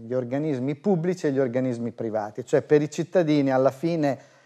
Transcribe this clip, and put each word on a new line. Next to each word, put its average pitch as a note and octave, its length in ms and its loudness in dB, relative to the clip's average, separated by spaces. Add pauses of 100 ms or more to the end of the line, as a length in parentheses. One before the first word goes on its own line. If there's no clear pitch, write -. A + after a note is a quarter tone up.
gli A#2 80 -8
organismi C3 600 -4
pubblici F3+ 520 -2
e C#3+ 40 0
gli C3+ 80 0
organismi A#2+ 520 -2
privati, G#2+ 520 -6
cioè C#3 200 2
per D3+ 180 4
i D3+ 80 -2
cittadini D3+ 640 2
alla C3 200 4
fine D3+ 640 -2 (100)